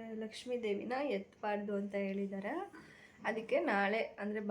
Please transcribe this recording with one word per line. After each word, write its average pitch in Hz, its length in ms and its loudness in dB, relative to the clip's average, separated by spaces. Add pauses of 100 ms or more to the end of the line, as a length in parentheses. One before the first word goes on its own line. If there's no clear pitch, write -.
(240)
ಲಕ್ಷ್ಮೀ 247 340 -4 (100)
ದೇವಿನ 208 280 2 (220)
ಎತ್ತಬಾರ್ದು 208 640 -2
ಅಂತ 202 120 -4 (140)
ಹೇಳಿದ್ದಾರೆ. 196 480 -2 (760)
ಅದಕ್ಕೆ 220 280 2 (140)
ನಾಳೆ, 202 280 4 (220)
ಅಂದರೆ 208 280 -2